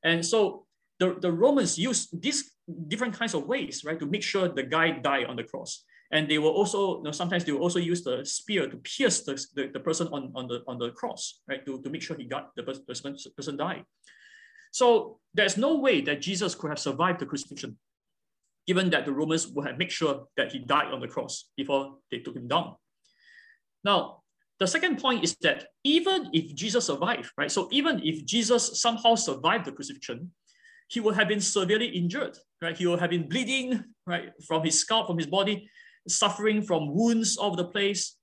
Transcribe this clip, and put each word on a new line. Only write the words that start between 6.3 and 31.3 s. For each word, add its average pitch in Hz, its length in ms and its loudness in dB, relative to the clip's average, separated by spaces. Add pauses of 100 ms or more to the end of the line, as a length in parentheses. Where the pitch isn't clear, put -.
will 151 120 4
also, 196 480 2
you - 60 -12
know, 147 80 -4
sometimes 175 320 -2
they 156 80 -2
will 139 100 0
also 175 160 2
use 175 260 -2
the 127 200 -4
spear 180 440 -2
to - 80 -12
pierce - 460 0
the, 139 120 -4 (200)
the, 135 180 -4
the 131 80 -8
person 165 280 -2
on, 131 260 -8
on 127 120 -8
the, 120 220 -6
on 123 100 -8
the 120 120 -4
cross, - 580 -10
right, 135 160 -8
to, 131 160 -8
to 143 100 -10
make 160 120 -8
sure 156 140 -8
he 139 80 -12
got, 131 300 -10
the 123 80 -10
pers-, - 180 -8
person, 139 360 -10 (200)
person 143 200 -8
died. 170 280 -4 (880)
So - 460 6 (160)
there's 190 220 4
no 285 220 4
way 262 240 4
that 147 180 0
Jesus 180 340 -2
could 160 140 -8
have - 100 -4
survived 170 420 0
the 131 60 -6
crucifixion, - 520 -10 (880)
given 180 240 4
that 147 160 2
the 143 60 -2
Romans 156 360 0
would 143 180 -4
have 123 120 -6
made 175 120 -2
sure 139 360 0 (100)
that 139 160 0
he 139 60 -6
died 139 340 0
on 131 80 -6
the - 80 -8
cross - 480 -8
before 139 400 0 (140)
they 120 80 -6
took 120 180 -10
him 120 100 -10
down. 143 280 0 (1120)
Now, - 380 2 (360)
the 190 80 4
second 330 340 0
point 240 240 2
is 160 160 0
that - 280 2 (160)
even 339 480 2
if 151 220 0
Jesus 220 320 0
survived, 151 520 -2
right, 147 120 0
so 185 220 -2
even 277 320 2
if 156 220 -2
Jesus 233 560 2
somehow 233 320 4
survived 180 500 0
the 135 80 -8
crucifixion, 135 600 -12 (580)
he - 80 -2
would 214 160 2
have 208 140 4
been 208 120 2